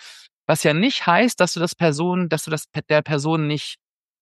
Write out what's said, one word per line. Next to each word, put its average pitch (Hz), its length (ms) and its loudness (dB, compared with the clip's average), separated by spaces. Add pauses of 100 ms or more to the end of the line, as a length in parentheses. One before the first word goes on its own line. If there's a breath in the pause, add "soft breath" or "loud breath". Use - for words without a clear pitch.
(460 loud breath)
Was 160 160 0
ja 151 100 4
nicht 208 340 0
heißt, 196 340 2
dass 180 120 2
du 170 80 -6
das 170 140 -2
Person, 175 560 0
dass 156 140 -2
du 165 60 -8
das 156 180 -6
pe-, 151 200 -8
der 151 140 4
Person 156 440 0
nicht 147 300 -6 (460)